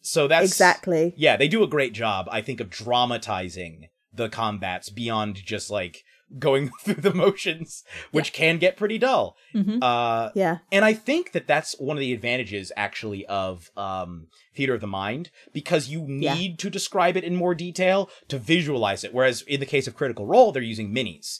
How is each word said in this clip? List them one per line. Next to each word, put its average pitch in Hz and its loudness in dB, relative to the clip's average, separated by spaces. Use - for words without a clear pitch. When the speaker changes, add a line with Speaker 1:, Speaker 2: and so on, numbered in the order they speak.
Speaker 1:
so 147 0
that's 165 6
Speaker 2:
Exactly. 180 4
Speaker 1:
Yeah, 139 6
they 120 4
do 214 2
a 175 4
great 135 0
job, 107 -2
I 110 -2
think, 120 -8
of 101 -8
dramatizing 90 -8
the 117 -4
combats 101 -4
beyond 107 -4
just, 101 -8
like, 92 -6
going 139 2
<laughs> - -20
through 202 -2
the 196 4
motions, 175 -2
which 151 0
Speaker 3:
Yeah. - -14
Speaker 1:
can 160 4
get 180 2
pretty 214 -2
dull. 226 2
Speaker 3:
Mm-hmm. 208 2
Speaker 1:
Uh, 117 2
Speaker 2:
Yeah. 180 2
Speaker 1:
and 196 4
I 220 6
think 294 -2
that - -4
that's 151 0
one 147 -4
of 139 -4
the 127 -2
advantages, 113 -4
actually, 101 -6
of, 95 -4
um, 90 -8
Theater 131 0
of 113 -4
the 107 -10
Mind, 101 -6
because 151 -2
you 156 -8
Speaker 2:
Yeah. 139 -2
Speaker 1:
need 170 -6
to 190 -6
describe 185 0
it 180 -2
in 175 -4
more 175 0
detail 185 0
to 139 -6
visualize 123 0
it. 98 -10
Whereas 127 2
in 143 -4
the 135 -4
case 135 0
of - -12
Critical 117 -4
Role, 208 6
they're 131 -4
using 110 -6
minis. 107 -6